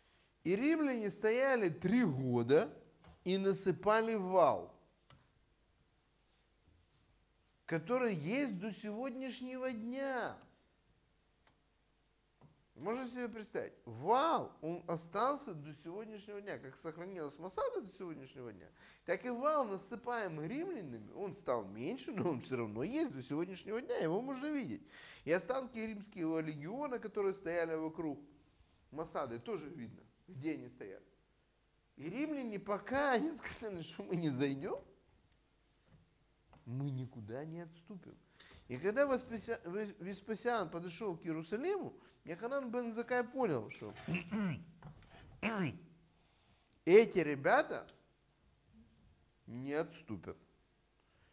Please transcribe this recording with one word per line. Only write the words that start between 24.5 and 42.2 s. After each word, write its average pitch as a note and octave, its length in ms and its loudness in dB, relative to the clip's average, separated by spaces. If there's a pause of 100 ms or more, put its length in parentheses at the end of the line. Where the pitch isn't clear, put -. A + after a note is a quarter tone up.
И D3 80 0
останки B3 460 0
римского F#3+ 600 -2
легиона, F3+ 600 -4
которые G3+ 340 0
стояли E3 420 0
вокруг D#3 440 -2 (680)
Масады, C#3 500 -4
тоже D#3 300 -6
видно, A#2 340 -12 (240)
где D3+ 260 -4
они B2 140 -8
стоят. G2+ 360 -14 (920)
И C#3+ 140 -8
римляне, B3+ 500 -4
пока B3+ 520 0
они C#4+ 220 4
сказали, G#3 480 -6
что G3+ 220 -10
мы G3+ 120 -2
не E3 140 2
зайдем, C#3 540 0 (1800)
мы C3+ 240 -4
никуда B2+ 560 -6
не E3 160 -8
отступим. E3+ 560 -16 (500)
И B2 100 -6
когда A3 280 4
Веспася-, A#3 600 -2
Вес-, G3+ 340 -4
Веспасиан G3+ 720 -2
подошел E3+ 480 -4
к E3+ 80 -12
Иерусалиму, G#3 680 -2 (300)